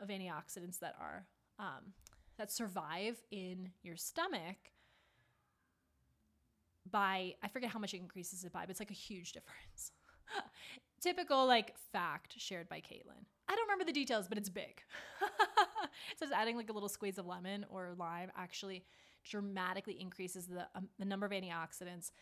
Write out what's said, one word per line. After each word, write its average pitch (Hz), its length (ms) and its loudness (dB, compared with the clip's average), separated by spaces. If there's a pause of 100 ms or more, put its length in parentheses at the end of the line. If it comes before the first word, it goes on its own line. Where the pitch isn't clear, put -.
of 202 60 -8
antioxidants 180 720 -4
that 165 180 -4
are, 80 280 -6 (340)
um, 180 320 -6 (460)
that 208 120 -4
survive 190 720 0 (100)
in 185 400 -4 (120)
your 170 140 -8
stomach 208 720 -2 (2250)
by, 190 540 4
I 196 60 0
forget 247 220 -2
how 220 80 -2
much 208 140 -2
it 202 40 -6
increases 180 480 -8
it 175 80 -8
by, 175 80 -2
but 180 80 -6
it's, 190 100 -4
like, 208 100 -6
a 208 40 -6
huge 180 400 -8
difference. - 580 -12 (420)
<laughs> - 680 -8
Typical, 302 440 6
like, 240 300 8 (160)
fact 170 460 -2
shared 180 320 -4
by 160 80 -4
Caitlin. - 480 -14 (220)
I - 80 4
don't 453 100 6
remember 392 200 4
the 330 80 2
details, 240 340 4
but 214 100 0
it's 202 120 -2
big. - 320 -8 (400)
<laughs> 403 100 2 (800)
It - 80 -8
says 277 120 0
adding, 233 260 6
like, 226 120 -4
a 220 40 -2
little 202 160 0
squeeze 196 280 0
of 190 80 -4
lemon 180 440 -2
or 180 280 -4
lime 175 400 -4
actually 185 460 -6 (400)
dramatically 196 760 0
increases 185 480 -6
the, 180 280 -4
um, 185 140 -4 (100)
the 196 60 -2
number 196 200 2
of 196 60 2
antioxidants 175 800 -4 (100)